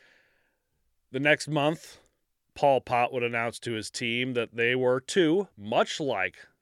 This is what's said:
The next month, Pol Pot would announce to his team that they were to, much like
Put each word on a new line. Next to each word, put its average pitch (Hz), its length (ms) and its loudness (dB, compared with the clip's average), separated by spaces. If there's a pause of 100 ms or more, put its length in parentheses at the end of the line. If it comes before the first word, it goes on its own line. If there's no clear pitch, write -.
(1120)
The 127 80 -6
next 147 300 2
month, 151 500 -2 (560)
Pol 135 260 4
Pot 123 320 0
would 123 120 -2
announce 117 360 -4
to 120 120 -6
his 110 180 -6
team 123 440 -4
that 113 200 -4
they 117 220 2
were 127 240 2
to, 180 560 2
much 110 420 -2
like 101 480 -4 (160)